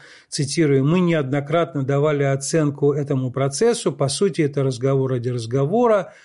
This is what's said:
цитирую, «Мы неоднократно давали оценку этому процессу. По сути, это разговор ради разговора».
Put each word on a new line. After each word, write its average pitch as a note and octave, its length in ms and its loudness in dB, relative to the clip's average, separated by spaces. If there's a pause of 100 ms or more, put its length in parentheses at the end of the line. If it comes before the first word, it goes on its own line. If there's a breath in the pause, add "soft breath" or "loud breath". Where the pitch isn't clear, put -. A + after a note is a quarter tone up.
(280 loud breath)
цитирую, C#3 560 0
«Мы E3 160 2
неоднократно D3+ 840 0
давали C#3+ 400 0
оценку C#3+ 680 0
этому C3+ 400 -2
процессу. D3 600 0
По C#3 160 -2
сути, F3 320 0
это C#3+ 220 0
разговор C3 480 0
ради B2 180 -4
разговора». C#3+ 840 0 (120)